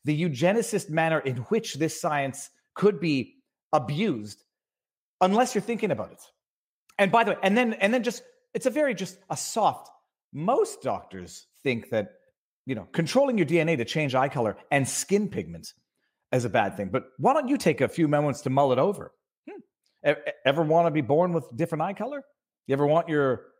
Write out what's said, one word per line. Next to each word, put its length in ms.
the 160
eugenicist 720
manner 300
in 180
which 380
this 260
science 480
could 260
be 360
abused, 720
unless 320
you're 80
thinking 300
about 200
it? 100
And 140
by 120
the 80
way, 120
and 120
then, 180
and 200
then 80
just, 220
it's 120
a 60
very, 240
just 240
a 80
soft, 520
most 480
doctors 640
think 280
that, 220
you 80
know, 160
controlling 480
your 60
D 140
N 100
A 80
to 80
change 280
eye 160
color 260
and 180
skin 400
pigment 460
is 140
a 40
bad 280
thing. 120
But 160
why 160
don't 140
you 100
take 240
a 60
few 200
moments 340
to 100
mull 200
it 60
over? 360
Hmm. 600
E-, 20
e-, 200
ever 160
wanna 300
be 100
born 320
with 120
different 260
eye 120
color? 300
You 60
ever 120
want 240
your 380